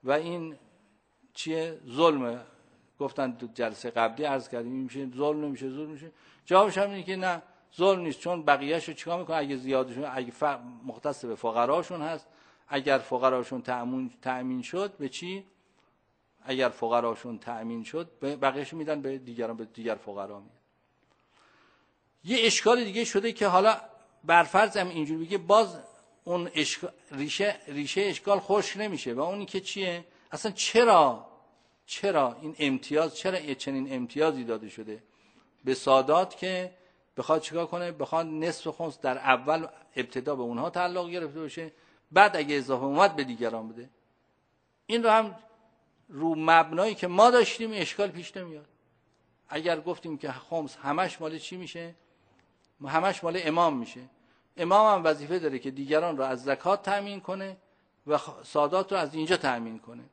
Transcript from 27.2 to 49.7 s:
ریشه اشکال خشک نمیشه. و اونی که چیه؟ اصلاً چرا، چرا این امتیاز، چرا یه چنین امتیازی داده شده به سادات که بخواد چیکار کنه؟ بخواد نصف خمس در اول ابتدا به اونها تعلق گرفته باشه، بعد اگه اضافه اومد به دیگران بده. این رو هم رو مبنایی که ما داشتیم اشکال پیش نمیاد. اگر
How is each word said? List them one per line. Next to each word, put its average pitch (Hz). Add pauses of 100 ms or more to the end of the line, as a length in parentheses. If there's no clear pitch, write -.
ریشه 143
اشکال 202
خشک 196
نمیشه. 190
و 127
اونی 190
که 190
چیه؟ 180 (280)
اصلاً 196
چرا، 180 (600)
چرا 147
این 156
امتیاز، 147
چرا 185
یه 151
چنین 135
امتیازی 131
داده 110
شده 107 (600)
به 131
سادات 139
که 185 (420)
بخواد 156
چیکار 160
کنه؟ 175
بخواد 160
نصف 156
خمس 156
در 123
اول 139 (300)
ابتدا 131
به 127
اونها 120
تعلق 175
گرفته 160
باشه، 160 (400)
بعد 190
اگه 147
اضافه 131
اومد 156
به 143
دیگران 113
بده. 117 (960)
این 233
رو 226
هم 214 (760)
رو 160
مبنایی 165
که 185
ما 190
داشتیم 226
اشکال 202
پیش 165
نمیاد. 160 (840)
اگر 160